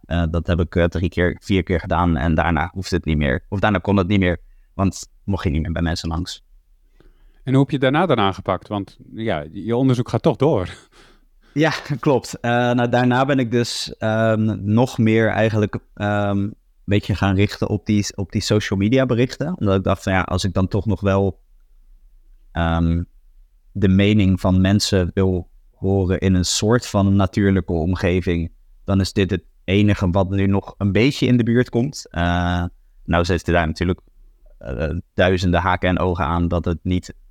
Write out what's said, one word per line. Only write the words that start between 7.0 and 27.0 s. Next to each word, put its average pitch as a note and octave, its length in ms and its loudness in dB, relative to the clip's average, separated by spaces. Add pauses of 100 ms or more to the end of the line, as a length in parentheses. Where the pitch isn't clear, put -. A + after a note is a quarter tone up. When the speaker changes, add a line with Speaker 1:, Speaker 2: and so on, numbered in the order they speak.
Speaker 2:
En B2+ 100 -4
hoe C3+ 100 6
heb C#3 80 -2
je C#3 80 -2
daarna C#3 280 2
dan C3+ 120 2
aangepakt? G2 500 -2
Want, G2+ 280 -6 (180)
ja, F#2 380 -4
je G#2 240 -4
onderzoek B2+ 320 2
gaat - 140 -2
toch D#3 140 2
door. A#2+ 320 0 (840)
Speaker 1:
Ja, D3+ 180 2 (200)
<laughs> C#3+ 100 -6
klopt. - 400 0
Eh, A#2+ 100 -2
nou, A#2+ 380 0
daarna B2 360 2
ben C3+ 140 0
ik B2 120 -2
dus, - 480 -4
ehm, A2 580 0 (160)
nog B2 260 2
meer A2 300 4
eigenlijk, G#2+ 500 0 (160)
ehm, G#2 440 -2
een G2+ 160 -4 (300)
beetje G2+ 300 0
gaan G2 200 0
richten G2+ 340 0
op G#2 180 -4
die, G#2 300 0
op G2+ 160 -8
die G#2+ 80 -2
social G#2 380 0
media B2+ 280 2
berichten. C3 520 -2
Omdat G2 180 2
ik F#2 80 0
dacht G2 180 -2
van, G2 100 -2
ja, F#2 100 2
als - 220 -2
ik F#2+ 80 -2
dan F#2+ 160 0
toch - 180 -2
nog G2 140 -2
wel, G2 400 0 (1120)
ehm, E2+ 500 0 (680)
de G2+ 160 0
mening G2 520 4
van F#2 200 2
mensen F#2+ 540 2
wil F#2 360 0 (240)
horen F#2+ 460 0
in F#2+ 140 2
een F2+ 100 2
soort A2+ 420 0
van G2 300 2